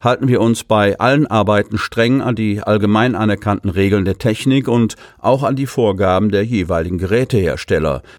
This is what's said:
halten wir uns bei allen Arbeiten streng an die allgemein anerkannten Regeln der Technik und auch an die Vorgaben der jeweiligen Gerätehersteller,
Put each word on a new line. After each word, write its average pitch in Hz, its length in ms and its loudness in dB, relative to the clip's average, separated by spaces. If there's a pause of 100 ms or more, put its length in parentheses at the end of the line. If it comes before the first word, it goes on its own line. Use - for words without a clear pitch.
halten 123 280 0
wir 120 120 2
uns 117 220 0
bei 101 380 2
allen 139 260 2
Arbeiten 104 500 0
streng 120 440 0
an 117 160 -2
die 107 260 -2
allgemein 107 540 2
anerkannten 101 540 -2
Regeln 98 340 2
der 95 140 -2
Technik 131 500 0
und 117 260 0 (240)
auch 135 240 0
an 135 140 -2
die 135 100 -4
Vorgaben 98 640 0
der 101 140 0
jeweiligen 90 540 -2
Gerätehersteller, 87 1040 0 (160)